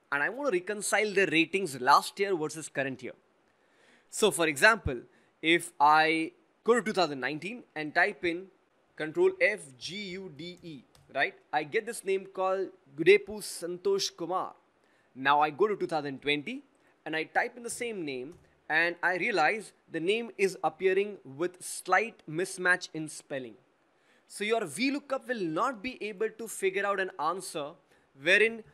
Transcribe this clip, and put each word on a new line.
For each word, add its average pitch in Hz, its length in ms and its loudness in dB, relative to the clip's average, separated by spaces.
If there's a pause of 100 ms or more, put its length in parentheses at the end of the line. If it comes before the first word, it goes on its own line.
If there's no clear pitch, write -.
(100)
And 143 120 0
I 160 80 0
want 269 200 -2
to 180 80 2
reconcile 208 540 0
their 185 140 4
ratings 156 520 0
last 143 400 6
year 196 160 0
versus 156 360 -6
current 135 320 -4
year. 113 100 -10 (960)
So 214 220 2
for 170 160 0
example, 156 500 4 (460)
if 165 360 2
I 160 540 6 (320)
go 220 80 4
to 240 80 4
two 185 140 -4
thousand 151 260 0
nineteen 151 440 -6 (120)
and 151 180 -6
type 196 300 2
in 175 220 -4 (500)
control 165 360 2 (100)
F 196 180 2 (160)
G 127 200 -10 (160)
U 185 220 -12
D 175 280 -14
E, 151 220 -16 (280)
right? 139 220 -2 (180)
I 156 120 -2
get 202 220 -2
this - 180 -10
name 190 280 -2
called 190 360 -2 (280)
Gudepu 202 440 4
Santosh 180 760 -4
Kumar. 170 360 -4 (640)
Now 143 240 4
I 156 100 4
go 151 160 2
to 208 100 -2
two 175 120 -6
thousand 143 340 -4
twenty 147 400 -2 (420)
and 156 120 -4
I 160 80 -2
type 233 320 -2
in 240 80 -14
the 226 60 -10
same 226 340 -6
name 135 300 -8 (340)
and 170 340 2
I 180 140 2
realize 185 560 0 (180)
the 165 80 -6
name 220 400 0
is 185 240 0
appearing 185 640 0
with 147 360 -6
slight - 680 -2
mismatch 180 640 0
in 156 140 -8
spelling. 131 460 -12 (720)
So - 160 -8
your 220 200 0
V 190 280 0
lookup 269 360 -6
will 233 140 -4
not 190 400 -2
be 254 180 -8
able 214 380 -4
to 226 80 -10
figure 196 400 -2
out 196 140 0
an 190 180 -4
answer 160 520 -4 (520)
wherein 214 400 2 (120)